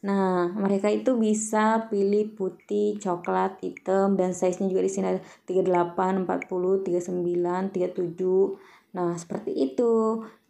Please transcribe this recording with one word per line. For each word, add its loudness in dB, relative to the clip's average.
Nah, 0
mereka 2
itu 2
bisa 2
pilih 0
putih, -2
coklat, -2
hitam, 0
dan 2
size-nya 0
juga 0
di 0
sini -2
ada -2
tiga 0
delapan, 0
empat -4
puluh, 0
tiga 0
sembilan, -2
tiga -2
tujuh. 0
Nah, 0
seperti -8
itu. 0